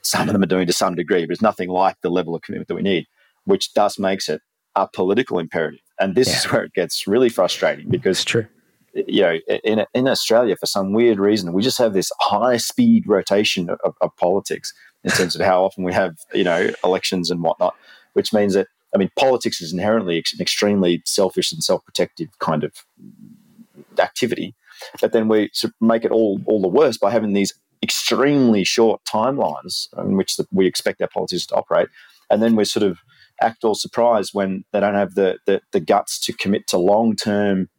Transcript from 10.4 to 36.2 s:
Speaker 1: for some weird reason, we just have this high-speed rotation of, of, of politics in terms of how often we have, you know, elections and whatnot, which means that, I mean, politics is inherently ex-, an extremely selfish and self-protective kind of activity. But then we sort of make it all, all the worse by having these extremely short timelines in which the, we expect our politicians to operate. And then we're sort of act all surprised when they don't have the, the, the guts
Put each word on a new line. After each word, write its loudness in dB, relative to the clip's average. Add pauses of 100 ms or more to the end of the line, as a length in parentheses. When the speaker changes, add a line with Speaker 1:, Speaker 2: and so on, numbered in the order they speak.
Speaker 1:
for -8
some -2
weird 4
reason, 2
we 2
just 0
have 2
this -2
high-speed 2
rotation 0
of, -6
of, -4
of -4
politics -2 (300)
in -2
terms -2
of -6
how 2
often -4
we -4
have, 0 (180)
you 0
know, 0 (120)
elections -2
and -4
whatnot, -2 (380)
which 0
means 2
that, 2 (260)
I 0
mean, 0
politics 0
is -10
inherently -2
ex-, -6
an -10
extremely 0
selfish -2
and -8
self-protective -4 (100)
kind -2
of -6 (1300)
activity. -2 (460)
But 2
then 2
we 2
sort -4
of 0
make 2
it 0
all, 2
all 0
the 0
worse 2
by 0
having 0
these 0 (300)
extremely 2
short 2
timelines -4 (100)
in -2
which -2
the, -4
we 2
expect -2
our -2
politicians -6
to -4
operate. 0 (420)
And 2
then 4
we're 4
sort -2
of 0 (420)
act -2
all 2
surprised 0
when -4
they -2
don't 0
have -2
the, 0
the, 2 (100)
the 0
guts 0